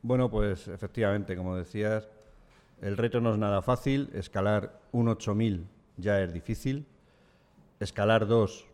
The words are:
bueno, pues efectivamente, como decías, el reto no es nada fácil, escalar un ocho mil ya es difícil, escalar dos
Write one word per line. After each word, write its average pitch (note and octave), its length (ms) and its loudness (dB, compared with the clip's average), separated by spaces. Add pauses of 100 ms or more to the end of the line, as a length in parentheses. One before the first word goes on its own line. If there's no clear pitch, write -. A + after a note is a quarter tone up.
bueno, B2 280 2
pues G#2 380 0
efectivamente, G2+ 680 -2
como F#2 200 -4
decías, G#2 520 -2 (760)
el G2+ 140 -4
reto A#2 260 0
no A#2 100 2
es G#2 80 2
nada G2+ 240 2
fácil, C#3 500 0
escalar G2+ 640 -2 (120)
un A#2+ 160 2
ocho A2 260 0
mil G2+ 340 0 (300)
ya G2 240 2
es F2 100 -2
difícil, C3 540 -6 (920)
escalar G#2+ 480 2
dos A2 460 2